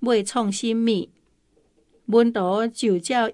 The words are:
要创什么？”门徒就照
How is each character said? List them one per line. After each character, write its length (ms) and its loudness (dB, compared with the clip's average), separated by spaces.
要 220 0
创 300 -2
什 220 -4
么？” 340 0
门 260 4
徒 360 0
就 320 0
照 340 -2